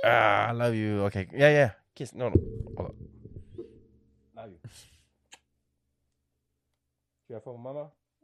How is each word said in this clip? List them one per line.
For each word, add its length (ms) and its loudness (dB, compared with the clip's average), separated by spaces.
Ah, 420 4
I 40 -4
love 240 0
you. 300 -2
Okay. 280 -4
Yeah, 160 6
yeah. 220 4
Kiss. 180 -12
No, 160 -6
no. 60 -2
Hold 120 -8
on. 760 -18
Love 160 -18
you. 180 -20
You 80 -14
have 80 -12
fun 100 -14
with 80 -16
mama? 180 -12